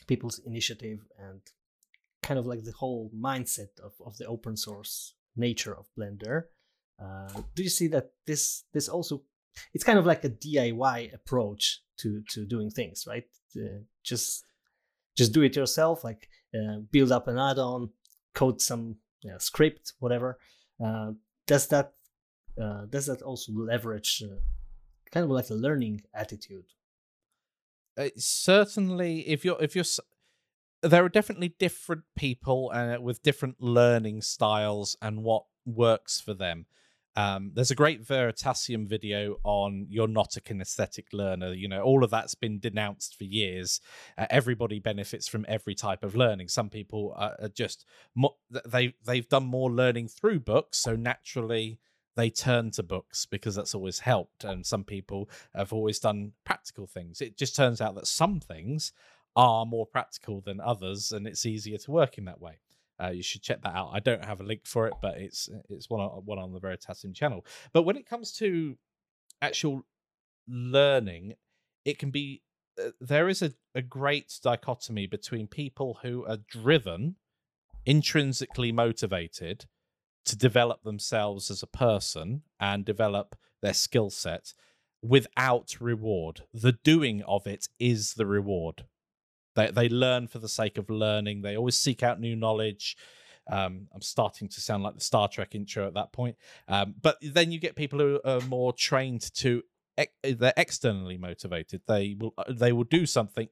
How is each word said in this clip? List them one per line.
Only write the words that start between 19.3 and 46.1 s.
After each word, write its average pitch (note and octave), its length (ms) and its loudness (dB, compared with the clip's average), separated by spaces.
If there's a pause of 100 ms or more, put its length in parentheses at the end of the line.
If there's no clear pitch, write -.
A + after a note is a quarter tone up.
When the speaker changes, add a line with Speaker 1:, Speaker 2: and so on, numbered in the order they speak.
Speaker 1:
know, F#2 60 -14
script, - 600 0
whatever. B2 380 -2 (460)
Uh, A2 280 -4 (360)
does C#3+ 200 4
that, - 260 2 (680)
uh, G#2 280 -6
does C#3 160 -4
that C3 160 -4
also A#2+ 320 -10
leverage, A2 720 -2
uh, G2 100 -14 (760)
kind F3 120 0
of D#3 60 2
like B2+ 200 0
a A2+ 40 -6
learning A2+ 480 0 (120)
attitude? G2+ 520 -10 (1300)
Speaker 2:
Uh, C#3+ 200 -2
certainly, F#3 1120 2
if D#3 180 0
you're, F3+ 160 2
if D3+ 120 0
you're F3+ 100 2
s-, - 180 -2 (800)
there F3 240 8
are F3+ 40 2
definitely F3+ 480 0
different E3 460 -2 (140)
people, C3 560 0
uh, A#2+ 260 0
with B2 240 -4
different C3+ 380 0
learning A#2+ 600 6
styles G#2 800 0
and A2 220 -4
what A2 220 2 (200)
works A2+ 540 4
for G#2+ 140 -8
them. F2 320 -6 (520)
Um, G2 360 0
there's B2+ 180 2
a C3 40 -2
great C#3+ 300 4
Veritasium A#2+ 840 -2
video G#2 580 -4
on G2+ 440 0
"You're A2 200 2
Not G#2+ 260 0
a - 60 -10
Kinesthetic - 720 -6
Learner." F#2 400 -2
You F#2+ 160 -6
know, F#2+ 120 -4
all C3 220 8
of A2 60 6
that's A2+ 260 0
been G#2+ 240 -4
denounced G#2 580 -4
for - 60 -12
years. F#2+ 560 -2 (380)
Uh, - 120 -2
everybody A#2 500 2
benefits G2+ 460 -6
from G#2+ 220 -4
every G#2 280 -4
type G2 280 -4
of G2+ 140 -4